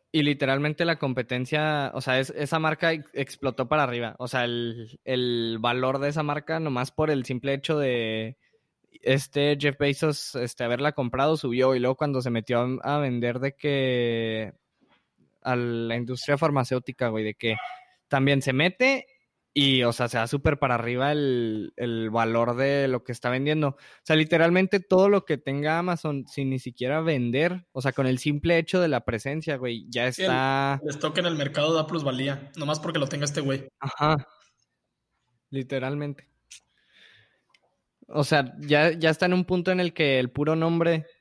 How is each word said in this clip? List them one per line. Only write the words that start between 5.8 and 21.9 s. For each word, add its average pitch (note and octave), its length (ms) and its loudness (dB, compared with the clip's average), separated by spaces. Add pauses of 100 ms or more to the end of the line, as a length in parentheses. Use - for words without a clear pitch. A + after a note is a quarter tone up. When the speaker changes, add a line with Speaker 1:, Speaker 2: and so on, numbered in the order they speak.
Speaker 1:
de C#3+ 80 0
esa D3+ 140 -2
marca, D3+ 380 -4
nomás C3 300 -2
por D#3 200 0
el C3+ 140 0
simple C3+ 300 -2
hecho D3+ 240 -2
de A#2 580 -2 (680)
este C#3+ 580 2
Jeff C#3+ 180 0
Bezos, C#3+ 560 0
este, B2 300 -4
haberla B2 280 0
comprado, C3+ 440 2
subió. C3 380 2
Y B2+ 60 0
luego B2+ 160 2
cuando C#3+ 260 -2
se B2 80 -2
metió A#2 300 0 (220)
a, C#3+ 140 -2
a - 20 0
vender B2 400 -2
de C3+ 160 -4
que A#2 1000 -2 (880)
a B2+ 140 -2
la A#2 400 -2
industria B2 400 -2
farmacéutica, C3 720 0
güey, A2 160 -2
de G#2+ 100 -4
que A2 220 -2 (520)
también C#3 340 4
se C3+ 100 0
mete F#3 540 2 (460)
y, C3+ 300 4
o A#2+ 100 4
sea, B2 160 -2
se B2 100 -2
va A2+ 100 0
súper D3 300 0
para B2+ 160 2
arriba A#2+ 360 0
el, A#2+ 680 0
el A2+ 340 -2